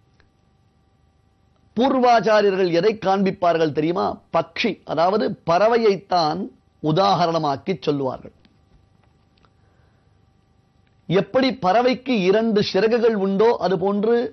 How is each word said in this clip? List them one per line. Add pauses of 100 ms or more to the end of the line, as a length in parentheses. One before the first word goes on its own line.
(1800)
பூர்வாச்சாரியர்கள்
எதை
காண்பிப்பார்கள்
தெரியுமா? (140)
பக்ஷி,
அதாவது (120)
பறவையைத்தான் (360)
உதாகரணமாக்கி
சொல்லுவார்கள். (2750)
எப்படி
பறவைக்கு
இரண்டு
சிறகுகள்
உண்டோ
அதுபோன்று